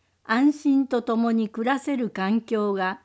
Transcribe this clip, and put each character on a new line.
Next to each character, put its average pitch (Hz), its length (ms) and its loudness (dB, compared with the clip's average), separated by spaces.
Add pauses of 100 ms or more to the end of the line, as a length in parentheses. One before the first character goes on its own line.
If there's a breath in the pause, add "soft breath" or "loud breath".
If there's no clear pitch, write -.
(240)
安 269 300 4
心 269 340 2
と 240 140 -2
共 233 280 0
に 226 180 0
暮 226 220 -4
ら 269 80 0
せ 277 180 -4
る 226 140 -4
環 196 300 -2
境 208 340 -2
が 190 300 -4